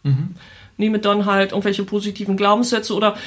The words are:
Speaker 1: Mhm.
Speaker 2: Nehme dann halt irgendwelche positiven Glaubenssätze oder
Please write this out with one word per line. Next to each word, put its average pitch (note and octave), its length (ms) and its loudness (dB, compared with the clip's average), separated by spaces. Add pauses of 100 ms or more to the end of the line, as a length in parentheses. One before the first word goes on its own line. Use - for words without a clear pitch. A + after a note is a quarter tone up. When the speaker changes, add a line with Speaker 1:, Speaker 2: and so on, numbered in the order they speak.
Speaker 1:
Mhm. C#3+ 320 0 (420)
Speaker 2:
Nehme G#3+ 220 2
dann G#3 260 2
halt G3 260 2
irgendwelche G3+ 320 -2
positiven G3+ 540 -4
Glaubenssätze G#3+ 580 2
oder G#3 200 2 (120)